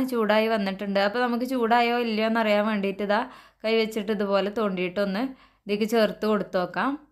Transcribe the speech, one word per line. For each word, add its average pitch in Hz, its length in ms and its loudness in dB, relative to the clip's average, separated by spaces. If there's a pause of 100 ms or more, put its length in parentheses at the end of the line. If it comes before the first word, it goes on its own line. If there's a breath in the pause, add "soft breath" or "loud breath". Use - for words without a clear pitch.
ചൂടായി 220 420 2
വന്നിട്ടുണ്ട്. 196 520 0
അപ്പോൾ 208 200 0
നമുക്ക് 240 300 0
ചൂടായോ 240 480 2
ഇല്ലയോ 220 300 0
എന്നറിയാൻ 214 380 2
വേണ്ടിയിട്ട് 196 360 -2
ഇതാ 202 180 0 (380 loud breath)
കൈ 226 160 -2
വെച്ചിട്ട് 220 380 -2
ഇതുപോലെ 196 380 0
തോണ്ടിയിട്ടൊന്ന് 196 720 -2 (440 loud breath)
ഇതിലേക്ക് 208 220 0
ചേർത്ത് 220 380 0
കൊടുത്ത് 208 320 0
നോക്കാം. 180 320 -2 (220)